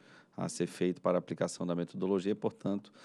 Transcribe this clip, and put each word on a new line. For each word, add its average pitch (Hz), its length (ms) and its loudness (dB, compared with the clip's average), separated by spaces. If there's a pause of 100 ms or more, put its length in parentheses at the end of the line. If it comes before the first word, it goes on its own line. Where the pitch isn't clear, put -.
(360)
a 92 140 -2
ser 87 180 0
feito 90 340 0
para 90 160 4
a - 20 0
aplicação 85 460 -2
da 87 80 0
metodologia, 92 600 0
portanto, 101 560 -4 (140)